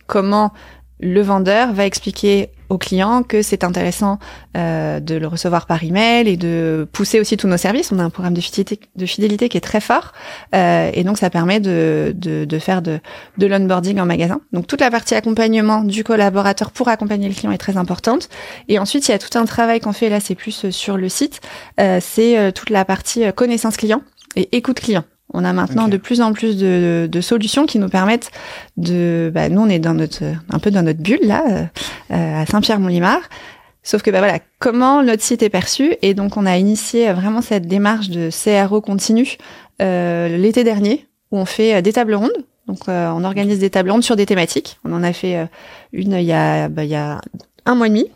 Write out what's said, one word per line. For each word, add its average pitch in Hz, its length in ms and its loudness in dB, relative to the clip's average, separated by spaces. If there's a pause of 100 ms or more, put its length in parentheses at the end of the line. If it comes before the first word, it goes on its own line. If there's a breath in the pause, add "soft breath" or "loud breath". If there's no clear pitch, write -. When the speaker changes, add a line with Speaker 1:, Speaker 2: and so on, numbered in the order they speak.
Speaker 1:
comment 208 480 0 (460 loud breath)
le 180 220 0
vendeur 196 520 2
va 196 120 2
expliquer 202 640 -2 (200)
au 190 80 0
client 214 460 0
que 214 180 0
c'est 196 220 -2
intéressant, 180 540 -2 (380 loud breath)
euh, 160 440 -2
de 160 160 -4
le 160 100 -4
recevoir 170 400 -2
par 165 160 -2
email 220 460 2
et 180 80 2
de 165 560 -2
pousser 208 280 2
aussi 208 160 0
tous 202 120 0
nos 180 80 4
services. 220 360 0
On 190 60 2
a 175 60 0
un 170 60 -2
programme 180 220 -4
de 175 80 0
fidélité, 196 400 -4 (140)
de 185 100 -6
fidélité 208 440 0
qui - 100 -2
est - 20 -4
très - 200 -2
fort, - 320 -2 (420 loud breath)
euh, 175 400 2
et 180 100 0
donc 208 140 0
ça 185 120 0
permet 180 300 2
de, 160 560 0
de, 156 300 -4
de 156 120 -4
faire 185 220 -2
de, 160 200 -4 (380 loud breath)
de 202 80 4
l'onboarding 190 540 0
en 180 60 0
magasin. 170 340 0 (120)
Donc 175 160 -4
toute - 120 -2
la 262 100 4
partie 233 260 -2
accompagnement 220 680 2
du 208 220 -2
collaborateur 202 680 2
pour 247 180 -2
accompagner 208 400 -2
le 196 60 -6
client 208 180 -4
est 185 60 -2
très 196 180 -4
importante. 185 520 -2 (400 loud breath)
Et 208 100 4
ensuite, 202 300 0
il - 20 4
y 220 40 4
a 196 40 2
tout - 180 -6
un 233 80 2
travail 226 360 2
qu'on 214 120 -4
fait, 220 160 0
là 208 120 0
c'est 185 160 -6
plus, - 280 -10
euh, 190 60 -4
sur 196 260 -4
le 185 120 -2
site, - 320 -4 (400 loud breath)
euh, 185 200 4
c'est, 226 380 2
euh, 196 140 2
toute - 180 -10
la 196 140 4
partie, 196 400 -2
euh, 190 80 2
connaissance 233 440 0
client 220 240 0 (360)
et 196 200 0
écoute 240 240 -2
client. 190 240 -2 (320)
On 180 80 -2
a 180 80 0
maintenant 185 340 0
Speaker 2:
Ok. 208 40 2
Speaker 1:
de 196 60 2
plus 240 240 0
en 220 120 2
plus 214 260 -2
de, 175 520 2
de 165 100 -2
solutions 233 460 0
qui 233 140 0
nous 190 80 0
permettent 196 420 0 (460 loud breath)
de, 170 580 0
bah, 156 140 0
nous 190 140 4
on 220 60 4
est 175 120 2
dans 165 140 0
notre, 156 280 -2 (280)
un - 100 -2
peu 208 100 0
dans 196 120 4
notre 160 180 0
bulle 208 240 2
là, 208 240 2
euh, 175 160 0 (480 loud breath)
euh, 160 300 0
à 160 40 -2
Saint-Pierre-Mont-Limard. 202 760 2 (600 loud breath)
Sauf 208 200 -2
que, 208 100 2
bah, 190 60 2
voilà, 190 200 2 (220)
comment 254 420 4
notre 226 220 2
site 233 180 0
est 214 60 6
perçu, 262 540 0
et 196 120 4
donc 202 220 -2
on 202 100 2
a 180 100 4
initié, 214 520 2
euh, 185 60 2
vraiment 208 280 0
cette 196 240 -2
démarche 202 440 0
de 170 200 -2
C 202 320 2
R 196 120 0
O 214 60 2
continu, 220 560 0 (460 loud breath)
euh, 175 540 0
l'été 220 260 4
dernier, 220 440 0 (260)
où 202 60 -2
on 185 80 -2
fait, 220 300 2
euh, 185 40 2
des 202 140 2
tables 220 200 2
rondes. 262 300 -2 (240)
Donc, 190 200 -8
euh, 175 240 -2
on 170 120 -4
organise 202 340 0
des 190 120 0
tables 185 200 0
rondes 233 140 2
sur 233 120 0
des 202 100 2
thématiques. - 580 -2
On 160 80 -6
en 170 100 -2
a 175 100 0
fait, 180 240 -4
euh, 165 100 -4 (460 loud breath)
une 196 200 -2
il 180 120 0
y 165 80 0
a, 156 360 0
bah, 151 160 -6
il 147 60 -4
y 156 60 -4
a 147 240 -6 (460)
un 247 80 2
mois 233 140 2
et - 20 2
demi. 220 260 2